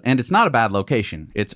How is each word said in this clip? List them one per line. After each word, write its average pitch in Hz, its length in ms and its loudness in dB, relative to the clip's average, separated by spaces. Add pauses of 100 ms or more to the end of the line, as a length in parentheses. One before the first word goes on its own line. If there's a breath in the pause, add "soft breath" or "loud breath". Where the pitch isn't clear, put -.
and 127 160 2
it's 123 100 -8
not 214 160 4
a 165 40 0
bad 113 200 2
location. 98 640 -4
It's 104 220 -4